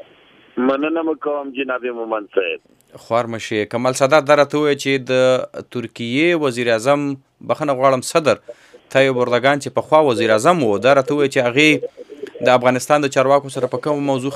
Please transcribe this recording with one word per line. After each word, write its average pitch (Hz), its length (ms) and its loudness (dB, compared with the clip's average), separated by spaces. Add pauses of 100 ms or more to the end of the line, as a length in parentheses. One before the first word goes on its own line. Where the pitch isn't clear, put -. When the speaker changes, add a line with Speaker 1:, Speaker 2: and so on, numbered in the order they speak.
(560)
Speaker 1:
مننه 143 460 0
مو 160 100 -2 (100)
کوم 147 320 -6
جناب 127 300 -6 (100)
مومن 110 400 -6
صاحب. 85 260 -4 (440)
Speaker 2:
خوار 117 280 -2
مه 113 60 -8
شې. 107 320 -4
کمال 123 300 -2
سادات، 143 260 4
دا 147 140 4
راته 143 180 0
ووایه 147 240 0
چې 135 100 -2 (160)
د 127 640 0
ترکیې 127 680 -2
وزیر 120 320 -2
اعظم، 139 280 0 (460)
بخښنه 139 300 -2
غواړم، 131 320 2
صدر 147 260 2 (580)
طیب 135 240 4
اردگان 123 400 2
چې 139 100 -10 (100)
پخوا 156 300 2
وزیر 113 220 2
اعظم 139 340 2
و، 104 140 0 (100)
دا 139 60 6
راته 139 200 0
ووایي 143 160 0
چې 139 160 0
هغې 143 240 4 (760)
د - 20 4 (100)
افغانستان 127 480 2
د 131 100 -4
چارواکو 139 320 2
سره 131 280 -4
په 123 100 -8
کومه 143 240 -2
موضوع 135 260 -2